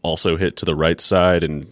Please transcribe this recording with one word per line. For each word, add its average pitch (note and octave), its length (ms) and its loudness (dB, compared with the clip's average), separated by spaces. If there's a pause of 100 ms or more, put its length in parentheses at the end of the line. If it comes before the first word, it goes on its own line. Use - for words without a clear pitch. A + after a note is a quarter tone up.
also E2 360 -2
hit F2 200 -2
to - 80 -6
the E2+ 100 0
right D#2+ 240 0
side F2+ 440 2
and, D2+ 280 -6